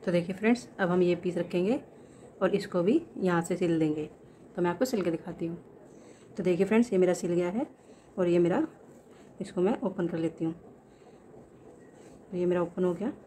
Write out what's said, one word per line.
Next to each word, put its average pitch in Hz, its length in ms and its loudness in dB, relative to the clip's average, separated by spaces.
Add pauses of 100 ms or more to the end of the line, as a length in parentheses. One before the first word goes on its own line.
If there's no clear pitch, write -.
तो 180 80 0
देखिए 175 240 0
फ्रेंड्स, 233 320 0 (100)
अब 190 100 0
हम 180 140 2
ये 175 140 4
पीस 175 220 -4
रखेंगे 185 420 -2 (640)
और 185 120 2
इसको 180 280 -2
भी 247 200 4 (160)
यहाँ 175 240 2
से 175 140 -2
सिल 170 220 0
देंगे। 151 300 0 (480)
तो 180 60 0
मैं 175 80 2
आपको 175 140 0
सिल 226 180 -2
के - 80 0
दिखाती 165 360 -6
हूँ। 170 120 -8 (760)
तो - 60 -6
देखिए 180 240 2
फ्रेंड्स, 220 260 2
ये 190 60 2
मेरा 180 160 6
सिल 175 180 -4
गया 175 180 0
है 240 160 -4 (520)
और 180 100 2
ये 175 100 4
मेरा, 185 280 2 (760)
इसको 185 200 -6
मैं 202 200 2
ओपन 185 280 -4
कर 170 100 -4
लेती 165 260 -4
हूँ। 160 80 -2 (1800)
तो 190 60 -6
ये 180 100 0
मेरा 180 160 2
ओपन 175 220 -2
हो 180 100 2
गया। 202 160 -4 (160)